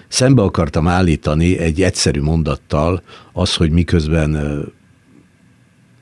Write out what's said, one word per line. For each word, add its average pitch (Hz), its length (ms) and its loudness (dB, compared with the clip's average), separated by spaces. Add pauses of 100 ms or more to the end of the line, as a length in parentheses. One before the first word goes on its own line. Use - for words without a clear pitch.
szembe 127 340 2
akartam 82 460 0
állítani 87 680 2
egy 82 240 -2
egyszerű 78 400 0
mondattal 78 800 -2 (320)
az, 90 220 -2
hogy 82 160 0
miközben, 80 640 0
ö, 73 280 -4 (1400)